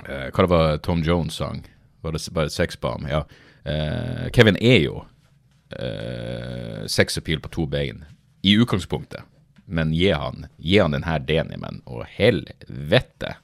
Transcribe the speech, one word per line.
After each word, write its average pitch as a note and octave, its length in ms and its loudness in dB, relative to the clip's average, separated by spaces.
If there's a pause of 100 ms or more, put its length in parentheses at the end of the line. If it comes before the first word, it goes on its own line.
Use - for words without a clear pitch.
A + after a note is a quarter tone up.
eh, C2+ 220 -8
hva - 160 2
det - 20 0
var D#2+ 300 4
Tom E2+ 240 0
Jones D#2+ 320 0
sang? D2 280 -8 (400)
Var D#2+ 100 -6
det D2+ 100 -4
s-, - 100 -12
bare D#2 180 -2
Sex - 260 -2
Bomb? C#2 300 -6
Ja. D2+ 180 0 (420)
Eh, D#2+ 640 -4
Kevin A2 300 8
er A#2 180 8
jo, B1+ 240 -2 (760)
eh, A#1 1080 -8
sex - 300 2
appeal D#2 200 -2
på - 120 -12
to E2 160 -2
bein, C#2 400 -4 (360)
i G2+ 140 6
utgangspunktet. - 680 0 (460)
Men D#2+ 240 0
gi E2+ 220 2
han, C2+ 320 -6 (120)
gi F2 200 2
han E2+ 140 4
den C#2 100 -2
her D#2+ 160 -2
denimen, G1+ 680 -4
og A#1+ 200 -10
helvete, - 1400 0